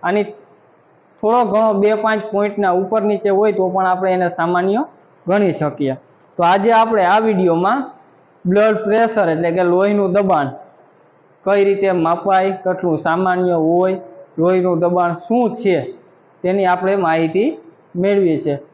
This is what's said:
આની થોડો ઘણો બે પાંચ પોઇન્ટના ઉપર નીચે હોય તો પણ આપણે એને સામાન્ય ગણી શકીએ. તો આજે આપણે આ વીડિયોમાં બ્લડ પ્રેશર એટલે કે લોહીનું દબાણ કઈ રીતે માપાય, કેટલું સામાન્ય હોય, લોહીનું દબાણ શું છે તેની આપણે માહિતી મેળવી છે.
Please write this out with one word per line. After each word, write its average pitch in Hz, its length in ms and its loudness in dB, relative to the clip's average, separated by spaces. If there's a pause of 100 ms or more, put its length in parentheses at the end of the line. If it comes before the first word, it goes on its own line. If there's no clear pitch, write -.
આની 196 200 -2 (960)
થોડો 233 240 2
ઘણો 214 280 0
બે 208 220 2
પાંચ 214 360 -2
પોઇન્ટના 202 400 -2
ઉપર 190 300 0
નીચે 208 280 0
હોય 202 220 2
તો 185 180 0
પણ 190 160 -2
આપણે 185 260 0
એને 180 180 0
સામાન્ય 180 560 -2 (420)
ગણી 190 240 0
શકીએ. 143 420 -4 (440)
તો 175 60 0
આજે 196 280 2
આપણે 226 340 2
આ 196 140 4
વીડિયોમાં 196 720 0 (540)
બ્લડ 214 380 2
પ્રેશર 220 460 0
એટલે 165 220 0
કે 180 120 0
લોહીનું 190 500 2
દબાણ 185 360 0 (960)
કઈ 202 180 2
રીતે 196 280 0
માપાય, 185 600 0
કેટલું 180 460 -2
સામાન્ય 180 560 0
હોય, 175 460 0 (380)
લોહીનું 180 420 2
દબાણ 175 340 0
શું 233 400 -2
છે 180 400 -2 (500)
તેની 190 220 0
આપણે 185 300 0
માહિતી 175 640 0 (380)
મેળવી 185 420 2
છે. 143 180 -2 (180)